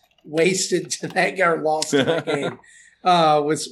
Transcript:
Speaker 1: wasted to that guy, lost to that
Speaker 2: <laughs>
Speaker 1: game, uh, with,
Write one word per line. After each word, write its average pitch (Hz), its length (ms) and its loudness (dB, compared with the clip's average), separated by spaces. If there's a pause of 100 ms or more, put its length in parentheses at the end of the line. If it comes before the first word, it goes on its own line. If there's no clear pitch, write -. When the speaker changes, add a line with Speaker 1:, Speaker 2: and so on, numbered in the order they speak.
(260)
Speaker 1:
wasted 165 640 0
to - 200 -8
that 190 280 -2
guy, 175 160 2
lost 156 380 -2
to 139 120 4
that 160 220 -2
Speaker 2:
<laughs> 160 80 -2
Speaker 1:
game, 131 240 -4 (460)
uh, 160 420 4
with, 151 260 -2